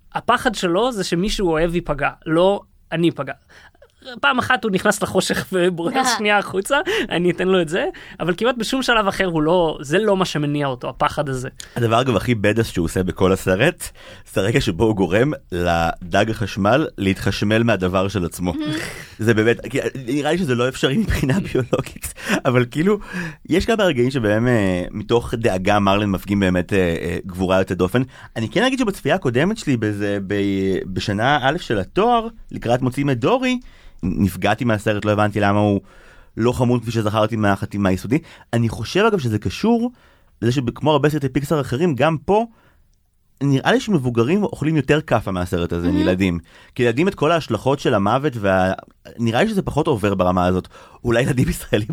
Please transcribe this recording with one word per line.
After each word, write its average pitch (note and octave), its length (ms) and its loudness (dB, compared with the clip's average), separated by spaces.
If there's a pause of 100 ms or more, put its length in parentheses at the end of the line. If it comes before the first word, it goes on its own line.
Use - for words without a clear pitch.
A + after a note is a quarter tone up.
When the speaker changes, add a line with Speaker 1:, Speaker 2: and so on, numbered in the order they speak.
(140)
Speaker 1:
הפחד A3+ 420 0
שלו G3+ 360 0
זה G3+ 120 -6
שמישהו F3+ 460 -2
אוהב E3 260 0
ייפגע, C#3+ 340 -2 (160)
לא F#3 360 2 (300)
אני E3+ 180 2
אפגע. C#3 240 -6 (880)
פעם C#4 180 2
אחת B3+ 240 -2
הוא A3 80 -2
נכנס F#3+ 320 0
לחושך F3+ 480 -2
ובורח F#3 580 0
Speaker 2:
<laughs> A3+ 80 0
Speaker 1:
שנייה G#3 200 2
החוצה, G3 420 -2 (300)
אני F3 220 0
אתן F3+ 160 -2
לו F#3 140 4
את D#3 80 -2
זה, G#3+ 160 -2 (340)
אבל F3 180 -2
כמעט B3 200 0
בשום B3 260 -2
שלב A3 240 2
אחר F#3+ 180 0
הוא E3 160 0
לא, D#3+ 400 2
זה D3 180 0
לא G#3 180 2
מה F#3 80 2
שמניע D3 420 -2
אותו, C3 220 -6
הפחד F3+ 400 -2
הזה. C3 200 -6 (260)
Speaker 3:
הדבר, A#2 260 2
אגב, C3 140 2
הכי A#2 200 2
בדס G#2+ 320 2
שהוא F2 180 -2
עושה F#2 180 -2
בכל F#2 280 2
הסרט, G2 520 0 (500)
זה G#2+ 80 0
הרגע A#2 200 2
שבו F#2+ 220 -2
הוא A2 120 4
גורם G2 360 2 (200)
לדג F2 800 0
החשמל A2 580 0 (100)
להתחשמל G#2 680 0
מהדבר F#2+ 440 2
של F#2 180 -2
עצמו. F2+ 280 -4 (340)
Speaker 2:
<laughs> - 320 -16
Speaker 3:
זה A2 140 2
באמת, A2+ 320 2
כי A#2+ 140 -4 (260)
נראה C#3+ 260 -2
לי E3+ 60 0
שזה D3 180 0
לא B2 120 0
אפשרי C3 300 0
מבחינה D3 420 0
ביולוגית, - 760 -4 (320)
אבל B2 260 2
כאילו, F#3+ 280 0 (500)
יש F3+ 160 2
כמה A3 180 2
רגעים C3 280 2
שבהם, A2+ 360 2
אה, F#2+ 440 2
מתוך A#2 420 -2
דאגה G#2 460 0
מרלין G2+ 300 2
מפגין G2 300 0
באמת, F#2 340 2
אה, G2+ 40 2
אה, F2 480 0
גבורה F#2 340 0
יוצאת F#2+ 180 -2
דופן. F#2 240 2 (340)
אני A2+ 140 -4
כן G3+ 140 0
אגיד C4 160 0
שבצפייה F#3+ 360 0
הקודמת D#3+ 420 0
שלי C3+ 200 -2
בזה, G#2 400 -2 (100)
ב-, G2 580 0
בשנה G#2 560 -2
א' C#3 160 0
של A2+ 220 -2
התואר, A3+ 480 0 (240)
לקראת A#2+ 300 0
מוצאים C3 280 0
את B2+ 100 0
דורי, B3 400 0 (440)
נפגעתי F#2+ 600 0
מהסרט, G#2 400 0
לא G#2 60 2
הבנתי G#2 280 2
למה G2+ 200 2
הוא G#2 220 2 (560)
לא A2+ 140 4
חמוד A#2+ 300 2
כפי A#2 100 -6
שזכרתי G#2+ 440 0
מהחתימה G2+ 540 0
היסודי. F#2+ 300 0 (340)
אני A#2 160 2
חושב, F3 380 0
אגב, G#3 120 2
שזה A2 200 0
קשור A3+ 520 0 (500)
לזה A#2 100 2
שכמו B2+ 400 -2
הרבה D3+ 180 4
סרטי C#3+ 200 -2
פיקסאר C#3+ 320 -2
אחרים, C#3+ 340 0
גם D#3 220 2
פה, G#3+ 280 0 (960)
נראה C#3 280 0
לי A#3 80 2
שמבוגרים C#3 640 0
אוכלים D#3+ 320 -2
יותר D3 260 2
כאפה A2 300 -2
מהסרט F2 420 -2
הזה E2+ 140 -2
Speaker 2:
מהמם. F2+ 120 2
Speaker 3:
מילדים. F#2 400 2 (360)
כי B2 80 0
ילדים A#2+ 240 2
את G3 80 -2
כל D3 160 2
ההשלכות C3+ 480 0
של C#3+ 140 0
המוות, A#2 420 0
וה-, F#2+ 380 2 (460)
נראה A#2 240 2
לי A3 60 0
שזה G3 120 -2
פחות C#3 260 -2
עובר G#2 280 0
ברמה F2+ 300 2
הזאת. F2+ 220 0 (360)
אולי A#2 180 2
ילדים C#3 280 0
ישראלים - 440 -2